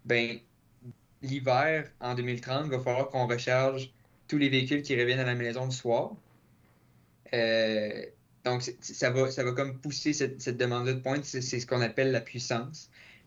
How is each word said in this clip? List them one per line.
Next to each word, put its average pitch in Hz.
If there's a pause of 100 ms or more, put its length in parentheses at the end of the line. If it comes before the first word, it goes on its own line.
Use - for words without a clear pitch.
ben, 117 (840)
l'hiver, 139 (100)
en 123
deux 123
mille 123
trente, 135
il 143
va 127
falloir 127
qu'on 127
recharge 131 (360)
tous 151
les 139
véhicules 135
qui 131
reviennent 123
à 127
la 123
maison 120
le 131
soir. 127 (1200)
Euh, 113 (420)
donc, 123
c'est, -
ça -
va, 131
ça 135
va 123
comme 135
pousser 147
cette, 135
cette 120
demande-là 123
de 131
pointe, 139
c'est, 131
c'est 123
ce 120
qu'on 123
appelle 131
la 117
puissance. 123 (360)